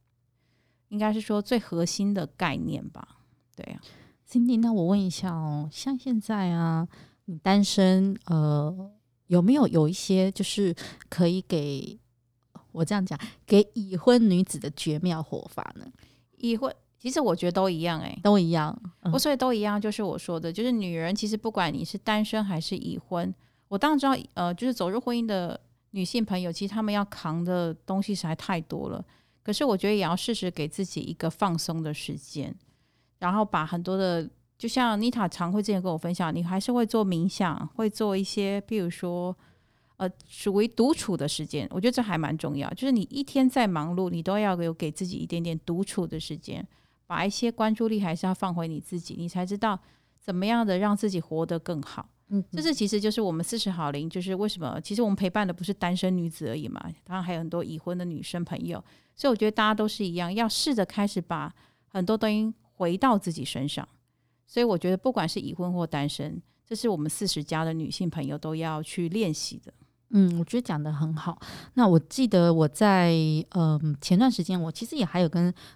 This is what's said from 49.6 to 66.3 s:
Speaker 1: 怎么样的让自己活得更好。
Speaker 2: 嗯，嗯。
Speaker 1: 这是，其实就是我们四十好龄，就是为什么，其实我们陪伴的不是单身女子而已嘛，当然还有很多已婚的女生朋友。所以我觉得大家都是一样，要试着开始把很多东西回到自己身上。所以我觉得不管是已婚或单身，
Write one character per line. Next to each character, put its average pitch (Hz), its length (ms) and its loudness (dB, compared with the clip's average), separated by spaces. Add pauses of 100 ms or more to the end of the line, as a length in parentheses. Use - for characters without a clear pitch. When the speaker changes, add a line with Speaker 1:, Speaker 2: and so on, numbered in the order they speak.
Speaker 1:
怎 185 160 -6
么 185 100 0
样 233 220 2
的 185 100 2
让 208 180 2
自 208 140 0
己 180 120 0
活 160 240 -4
得 165 120 -2
更 160 240 -6
好。 - 280 -12 (180)
Speaker 2:
嗯， 202 120 0
嗯。 180 120 -2
Speaker 1:
这 311 100 -4
是， 311 120 2
其 220 120 0
实 208 160 0
就 214 80 2
是 214 120 0
我 190 100 0
们 160 120 -2
四 233 140 -4
十 208 140 -2
好 165 180 -2
龄， 143 180 -4
就 180 140 -6
是 185 140 -4
为 208 120 -2
什 202 140 -6
么， 143 200 -4
其 - 120 -8
实 226 80 0
我 220 60 2
们 196 80 2
陪 196 120 0
伴 202 200 0
的 180 40 -2
不 175 120 -10
是 196 100 -4
单 180 220 -2
身 185 200 2
女 170 140 0
子 156 200 -6
而 117 60 -4
已 151 120 -8
嘛， - 120 -10 (240)
当 180 120 -10
然 185 80 -6
还 175 100 -6
有 165 60 -4
很 165 100 -6
多 170 140 -4
已 160 160 -8
婚 180 180 -6
的 180 80 -6
女 160 160 -6
生 175 240 -6
朋 - 180 -8
友。 170 200 -8 (320)
所 - 120 -2
以 262 40 6
我 226 40 4
觉 208 100 2
得 214 60 4
大 214 120 2
家 214 100 4
都 214 140 2
是 214 180 -4
一 170 80 -4
样， 175 180 -4
要 226 160 0
试 277 280 0
着 196 100 2
开 202 220 0
始 202 120 -4
把 151 320 -6 (360)
很 185 180 -4
多 220 100 2
东 220 140 0
西 220 320 0
回 175 340 -2
到 233 220 4
自 170 160 -2
己 156 100 -8
身 135 240 -4
上。 - 200 -6 (580)
所 - 160 -2
以 - 20 4
我 208 140 4
觉 180 140 0
得 190 40 2
不 247 160 0
管 185 160 0
是 - 120 -4
已 - 160 -6
婚 180 180 -2
或 175 140 0
单 147 200 -2
身， 151 320 -6 (240)